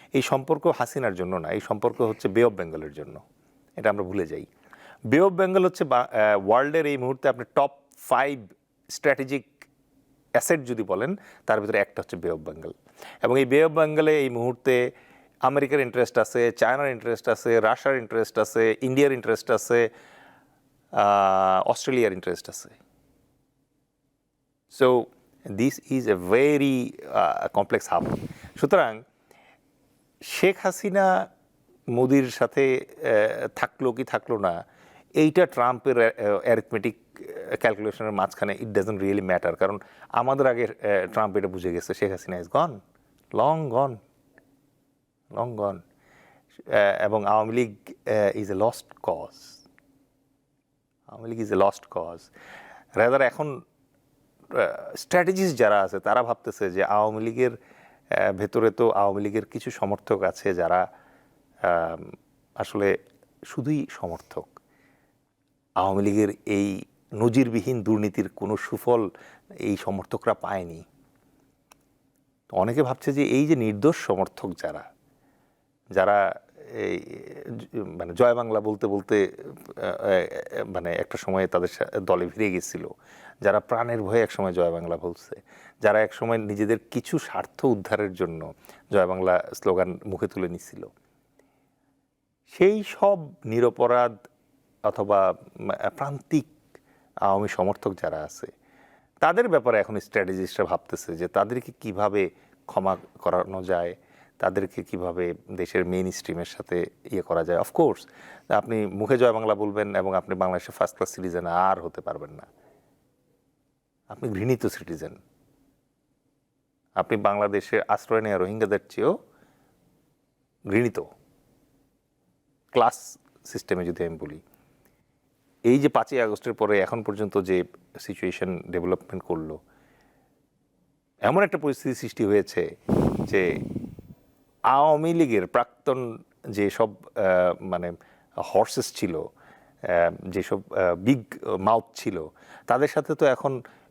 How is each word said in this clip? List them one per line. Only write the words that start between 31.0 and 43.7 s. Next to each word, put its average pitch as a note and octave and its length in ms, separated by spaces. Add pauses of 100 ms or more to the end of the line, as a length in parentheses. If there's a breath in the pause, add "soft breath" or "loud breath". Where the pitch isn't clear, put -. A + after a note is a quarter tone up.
মোদির B2+ 420
সাথে, C3 600
আহ, A#2+ 680
থাকলো - 360
কি A#2+ 120
থাকলো A#2 340
না, F2+ 260 (500 soft breath)
এইটা D#3 320
ট্রাম্পের, B2 560
আহ, G#2+ 400
অ্যারিথমেটিক, A2+ 560 (200)
আহ, F#2+ 380
ক্যালকুলেশনের G#2+ 560
মাঝখানে G2 480
it A2+ 80
doesn't G#2 300
really G2 300
matter। F2 260
কারণ G2 240 (300 loud breath)
আমাদের C3+ 380
আগে, A#2+ 180
আহ, G2+ 480
ট্রাম্প G#2+ 240
এটা G2 120
বুঝে F2+ 240
গেছে, F2 220
শেখ G2+ 160
হাসিনা F#2 300
is E2+ 80
gone, D3 300 (540)
long D3 380